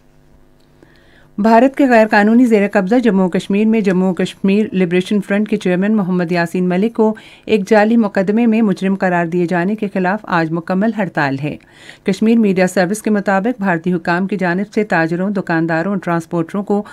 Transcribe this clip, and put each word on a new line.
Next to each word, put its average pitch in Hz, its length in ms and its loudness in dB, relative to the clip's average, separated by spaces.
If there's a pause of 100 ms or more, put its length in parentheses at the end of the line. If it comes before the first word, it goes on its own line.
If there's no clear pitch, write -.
(1400)
भारत 226 380 4
के 285 100 2
गैर 220 200 4
कानूनी 214 400 4
जेर 214 220 2
कब्जा 202 300 0
जम्मू 196 300 2
कश्मीर 196 380 -2
में 220 160 2
जम्मू 185 300 0
कश्मीर 196 600 -2
लिबरेशन 185 460 0
फ्रंट 202 280 -2
के 214 80 -2
चेयरमैन 190 380 0
मोहम्मद 180 380 -2
यासीन 175 360 -2
मलिक 196 280 0
को 220 100 2 (420)
एक 208 160 0
जाली 220 320 4
मुकदमे 208 500 0
में 220 160 2
मुजरिम 190 340 0
करार 175 320 0
दिए 175 180 0
जाने 180 280 -2
के 214 140 -6
खिलाफ 196 420 -2
आज 165 200 0
मुकम्मल 185 440 -2
हड़ताल 156 440 -2
है। 143 180 -6 (520)
कश्मीर 220 300 2
मीडिया 190 280 2
सर्विस 185 340 -2
के 220 100 -4
मुताबिक 202 500 -2
भारतीय 180 320 -2
हुकाम 175 340 -2
की 202 100 -4
जानिब 185 300 -2
से 214 180 -2
ताजरों, 175 480 -2
दुकानदारों 170 600 -2
और 196 80 -2
ट्रांसपोर्टरों 170 640 -4
को 208 280 -2